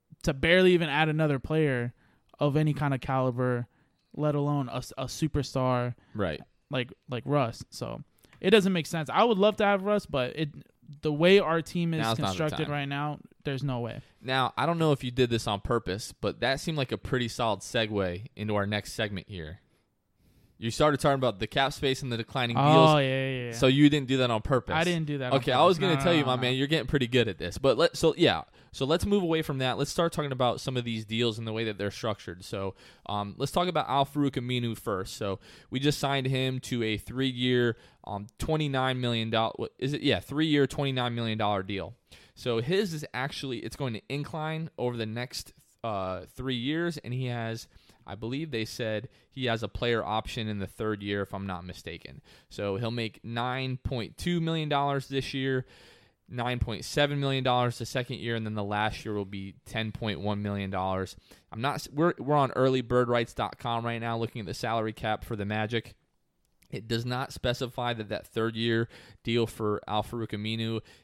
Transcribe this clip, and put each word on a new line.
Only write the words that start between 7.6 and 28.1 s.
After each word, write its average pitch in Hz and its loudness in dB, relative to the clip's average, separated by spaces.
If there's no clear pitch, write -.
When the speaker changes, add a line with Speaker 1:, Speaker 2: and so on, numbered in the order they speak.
Speaker 1:
So - -10
it 185 2
doesn't 196 6
make 165 0
sense. 160 -4
I 180 6
would 233 4
love 208 4
to 220 2
have 202 4
Russ, 208 0
but 127 -2
it, 151 -2
the 156 0
way 180 8
our 165 2
team 170 -2
is 156 -2
Speaker 2:
Now's 113 2
not 95 2
the 175 -4
Speaker 1:
constructed 156 0
Speaker 2:
time. 151 -6
Speaker 1:
right 143 -2
now, 143 -4
there's 135 -4
no 131 -2
way. 113 -6
Speaker 2:
Now, 131 0
I 139 0
don't 170 0
know 160 4
if 131 2
you 123 -4
did 123 4
this 113 0
on 104 -2
purpose, 113 -2
but 104 -2
that 135 0
seemed 160 -4
like 135 -2
a 107 -2
pretty 123 -2
solid 107 -2
segue 104 -2
into 107 -4
our 101 2
next 104 -4
segment 104 -4
here. 85 -10
You 113 -2
started 151 4
talking 139 4
about 120 0
the 110 -2
cap 139 0
space 135 -2
and 127 -4
the 117 -2
declining 120 -4
Speaker 1:
Oh, 135 4
Speaker 2:
deals. 156 10
Speaker 1:
yeah, 143 4
yeah, 131 0
yeah. 117 -6
Speaker 2:
So 123 4
you 143 10
didn't 143 2
do 131 2
that 123 2
on 131 0
purpose. 135 0
Speaker 1:
I 160 2
didn't 165 0
do 147 -4
that 131 -2
on 139 4
Speaker 2:
Okay, 131 0
I 123 4
Speaker 1:
purpose. 160 8
Speaker 2:
was 175 6
gonna 175 2
Speaker 1:
No, 139 0
Speaker 2:
tell 175 4
Speaker 1:
no, 165 6
Speaker 2:
you, - 4
Speaker 1:
no, 135 2
Speaker 2:
my 127 2
Speaker 1:
no. 123 -2
Speaker 2:
man, 127 2
you're 139 2
getting 151 0
pretty 131 2
good 120 4
at 92 -4
this. 87 -6
But 123 4
let, 165 4
so, 160 4